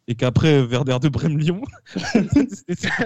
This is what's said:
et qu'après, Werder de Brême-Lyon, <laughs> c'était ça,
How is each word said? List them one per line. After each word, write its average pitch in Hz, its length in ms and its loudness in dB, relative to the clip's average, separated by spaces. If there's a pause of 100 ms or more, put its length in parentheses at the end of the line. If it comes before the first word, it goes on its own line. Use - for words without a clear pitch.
et 123 80 -4
qu'après, 139 480 4
Werder 123 400 0
de 147 80 2
Brême-Lyon, 156 500 -2 (240)
<laughs> - 100 -18
c'était 202 840 0
ça, 190 120 -8 (180)